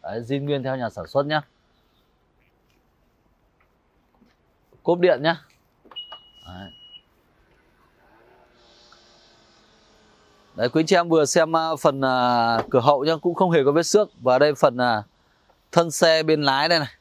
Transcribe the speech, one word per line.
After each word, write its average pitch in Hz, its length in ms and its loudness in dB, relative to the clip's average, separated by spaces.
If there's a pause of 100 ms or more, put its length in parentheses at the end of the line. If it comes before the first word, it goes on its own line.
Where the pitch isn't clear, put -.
Đấy, 101 160 -10
zin 139 260 -6
nguyên 143 180 -4
theo 131 120 -6
nhà 123 140 -6
sản 85 180 -14
xuất 143 180 0
nhá. 151 160 -2 (3500)
Cốp 175 160 0
điện 160 240 0
nhá. 165 180 -2 (1040)
Đấy. 92 240 -18 (3750)
Đấy, 123 140 -2
quý 156 100 0
anh 165 60 2
chị 185 100 2
em 175 140 0
vừa 160 160 4
xem, 160 300 0
à, 160 200 -2
phần, 135 260 0
à, 123 560 0 (120)
cửa 131 100 2
hậu 139 260 2
nhá, 160 160 0
cũng 175 140 -2
không 185 160 0
hề 160 140 4
có 139 60 2
vết 165 120 2
xước. 202 260 2 (120)
Và 127 180 2
đây 147 160 4
phần, 127 220 2
à, 117 260 0 (680)
thân 170 200 2
xe 160 320 2
bên 156 180 0
lái 139 280 0
đây 170 100 2
này 143 220 -8